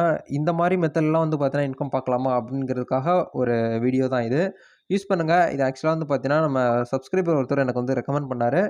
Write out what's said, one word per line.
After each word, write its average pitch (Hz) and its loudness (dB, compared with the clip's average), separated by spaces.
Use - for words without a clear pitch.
இந்த 151 0
மாதிரி 175 2
மெத்தட்லாம் 160 2
வந்து 156 0
பார்த்தீங்கன்னா, 143 0
இன்கம் 135 -6
பார்க்கலாமா 131 0
அப்படிங்கிறதுக்காக 127 -2
ஒரு 123 0
வீடியோ 131 2
தான் 120 -2
இது. 139 2
யூஸ் 196 -2
பண்ணுங்க. 165 0
இது 139 -2
ஆக்சுவலா 131 -2
வந்து 160 -2
பார்த்தீங்கன்னா, 139 0
நம்ம 139 0
சப்ஸ்கிரைபர் 170 -2
ஒருத்தர் 139 0
எனக்கு 123 -2
வந்து 123 -2
ரெக்கமெண்ட் 139 -2
பண்ணாரு. 123 0